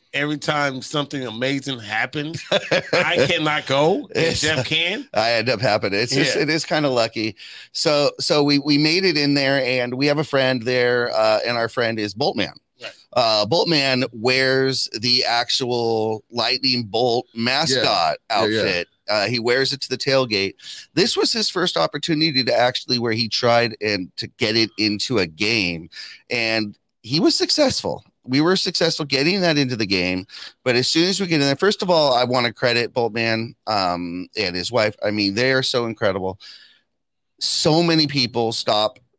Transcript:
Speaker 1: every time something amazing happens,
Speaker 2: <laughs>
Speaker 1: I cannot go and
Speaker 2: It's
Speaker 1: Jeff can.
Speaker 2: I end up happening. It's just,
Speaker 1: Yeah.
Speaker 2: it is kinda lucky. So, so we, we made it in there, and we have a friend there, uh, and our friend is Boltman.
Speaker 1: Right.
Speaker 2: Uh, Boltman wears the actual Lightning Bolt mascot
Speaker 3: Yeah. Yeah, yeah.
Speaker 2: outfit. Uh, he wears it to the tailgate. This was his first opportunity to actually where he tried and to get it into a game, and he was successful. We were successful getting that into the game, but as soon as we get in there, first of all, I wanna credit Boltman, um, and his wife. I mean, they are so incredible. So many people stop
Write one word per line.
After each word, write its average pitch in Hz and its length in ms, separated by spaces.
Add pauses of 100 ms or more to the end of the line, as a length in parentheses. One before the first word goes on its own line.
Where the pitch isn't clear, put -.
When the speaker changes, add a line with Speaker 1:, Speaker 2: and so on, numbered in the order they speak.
(140)
Speaker 1:
every 147 240
time 143 460
something 143 420
amazing 131 540
happens, 131 680
Speaker 2:
<laughs> - 40
Speaker 1:
I 175 760
cannot 151 380
go 156 500
and 156 100
Speaker 2:
It's - 160
Speaker 1:
Jeff 151 240
can. 175 500
Speaker 2:
I 113 180
end 113 160
up 113 100
happening. 104 400
It's 123 140
just, 135 220
Speaker 1:
Yeah. 147 80
Speaker 2:
it 147 60
is 156 140
kinda 156 260
lucky. 113 460 (380)
So, 147 460
so 147 240
we, 143 160
we 143 180
made 156 260
it 170 140
in 143 160
there, 139 300
and 123 320
we 139 120
have 147 120
a 147 40
friend 131 400
there, 123 480
uh, 110 340
and 120 120
our 113 120
friend 113 300
is 104 140
Boltman. 104 400 (280)
Speaker 1:
Right. - 100 (220)
Speaker 2:
Uh, 110 340
Boltman 135 640
wears 131 760 (120)
the 123 260
actual 117 1040
Lightning 123 540
Bolt 120 500
mascot 120 840 (120)
Speaker 3:
Yeah. 104 140
Yeah, 104 40
yeah. 110 120
Speaker 2:
outfit. 90 280 (220)
Uh, 104 180
he 120 120
wears 123 340
it 135 80
to - 80
the 127 80
tailgate. 113 560 (400)
This 233 240
was 403 160
his 220 160
first 180 280
opportunity 156 680
to 120 120
actually 123 440
where 117 140
he 113 140
tried 117 540
and 101 360
to 110 100
get 110 280
it 113 220
into 107 400
a 95 80
game, 87 640 (400)
and 113 480 (260)
he 127 160
was 302 160
successful. - 680 (200)
We 131 180
were 175 140
successful 170 500
getting 147 360
that 165 160
into 127 180
the 107 120
game, 92 400 (360)
but 123 120
as 123 120
soon 170 220
as 190 100
we 196 60
get 165 160
in 139 60
there, 139 80
first 202 260
of 196 80
all, 151 240
I 123 120
wanna 120 280
credit 120 400
Boltman, 113 600 (100)
um, 90 600 (100)
and 92 180
his 90 160
wife. 110 320
I 104 60
mean, 104 240
they 123 200
are 131 100
so 120 240
incredible. 95 520 (1000)
So - 420
many 160 260
people 120 440
stop 107 480 (200)